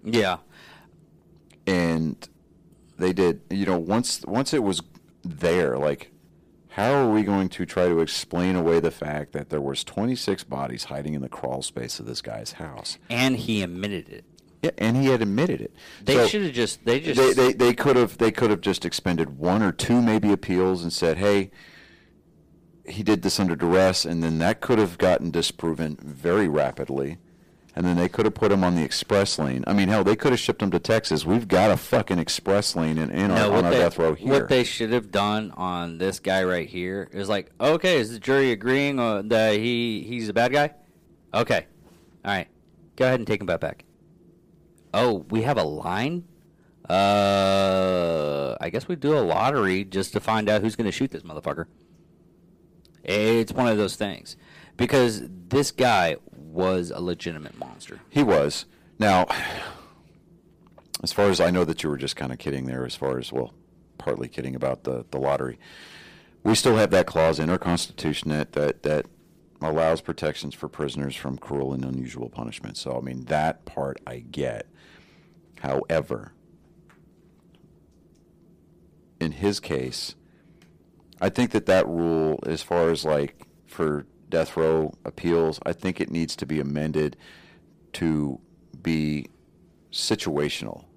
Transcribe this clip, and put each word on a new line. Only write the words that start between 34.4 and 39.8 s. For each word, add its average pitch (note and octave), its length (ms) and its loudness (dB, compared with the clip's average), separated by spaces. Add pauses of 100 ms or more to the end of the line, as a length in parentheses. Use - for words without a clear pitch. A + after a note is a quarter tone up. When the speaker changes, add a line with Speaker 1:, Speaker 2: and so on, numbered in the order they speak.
Speaker 1:
they B2+ 140 4
should A2+ 300 -2
have A2 180 0
done G#2 460 -2
on F2 420 -6
this F#2 220 -4
guy F#2+ 240 0
right F2+ 240 -2
here F#2 440 -8
is G2 160 -8
like, G2+ 220 -4 (100)
"Okay, E3 380 2
is A2+ 140 -2
the A2+ 80 -12
jury C3+ 320 4
agreeing, C3 480 0
uh, G#2+ 240 0
that A2 300 4
he, A2+ 500 -2